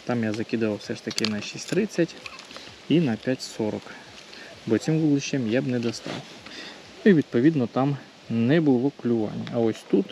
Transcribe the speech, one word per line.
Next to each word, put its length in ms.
там 200
я 80
закидував 440
все 180
ж 100
таки 220
на 140
шість 280
тридцять 460
і 120
на 160
п'ять 260
сорок. 400
Бо 120
цим 200
вудлищем 520
я 120
б 40
не 120
достав. 340
І, 80
відповідно, 540
там 300
не 300
було 320
клювання. 520
А 40
ось 320
тут 220